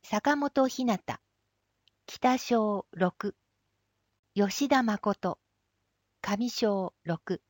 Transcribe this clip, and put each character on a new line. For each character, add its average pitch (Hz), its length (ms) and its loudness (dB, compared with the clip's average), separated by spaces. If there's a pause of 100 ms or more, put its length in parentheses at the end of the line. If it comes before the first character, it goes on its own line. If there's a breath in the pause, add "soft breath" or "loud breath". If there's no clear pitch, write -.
坂 277 320 2
本 277 320 2
ひ 254 160 -4
な 226 140 2
た。 - 240 -8 (840)
北 254 320 0
小 214 540 0
六。 185 460 -2 (960)
吉 202 340 0
田 262 160 4
誠。 202 560 -2 (840)
上 208 280 -2
小 202 440 -2 (120)
六。 170 440 -6